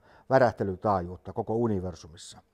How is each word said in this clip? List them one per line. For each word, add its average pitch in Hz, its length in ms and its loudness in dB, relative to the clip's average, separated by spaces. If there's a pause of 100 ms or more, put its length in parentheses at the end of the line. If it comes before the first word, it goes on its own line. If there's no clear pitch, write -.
(300)
värähtelytaajuutta 98 1040 0
koko 110 220 -6
universumissa. 90 840 -4 (140)